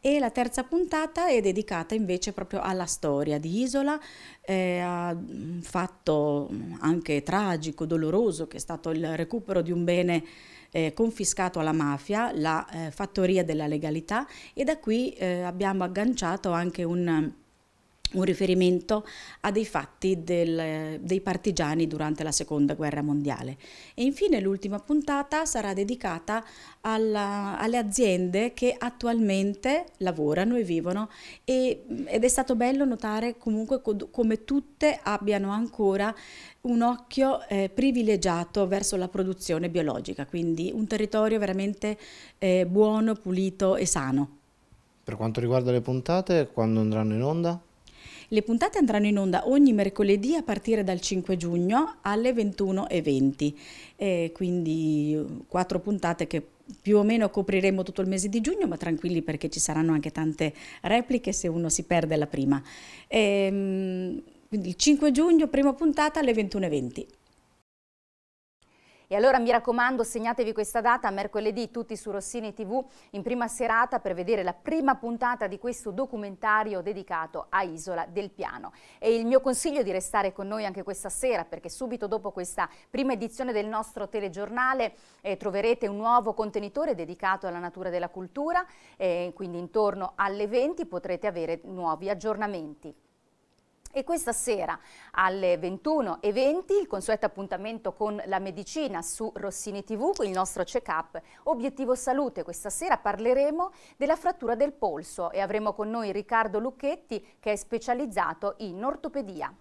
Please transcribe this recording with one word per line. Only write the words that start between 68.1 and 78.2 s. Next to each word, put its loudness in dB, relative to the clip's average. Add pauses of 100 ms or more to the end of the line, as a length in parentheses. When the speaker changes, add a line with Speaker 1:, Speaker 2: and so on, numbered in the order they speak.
Speaker 3:
E -2
allora 6
mi 2
raccomando, 2
segnatevi -2
questa -2
data, 2
mercoledì -2
tutti -8
su -10
Rossini -6
T -10
V -2 (280)
in -8
prima -2
serata 2
per -4
vedere 0
la -2
prima 0
puntata -2
di -8
questo -8
documentario -2
dedicato -6
a 0
Isola -6
del -6